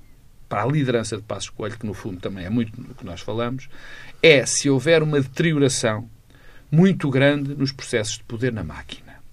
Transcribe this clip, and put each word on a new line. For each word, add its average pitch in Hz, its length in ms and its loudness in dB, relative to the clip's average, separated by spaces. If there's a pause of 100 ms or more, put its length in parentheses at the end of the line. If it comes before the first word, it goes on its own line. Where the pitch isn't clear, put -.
(480)
para 104 160 -4
a - 20 -2
liderança 120 520 0
de 104 60 -12
Passos 98 260 -10
Coelho, 104 280 -10
que - 80 -10
no 104 80 -4
fundo 95 240 -10
também 98 280 -8
é 90 40 -8
muito 113 300 -2
do - 160 -16
que - 100 -16
nós 90 140 -12
falamos, 120 480 -2 (560)
é 143 220 8
se - 240 0
houver 151 340 4
uma 151 160 0
deterioração 135 880 0 (600)
muito 165 380 4
grande 139 440 2
nos 139 200 -2
processos - 460 -4
de - 40 -20
poder 117 300 -4
na 104 100 -6
máquina. - 520 -14 (180)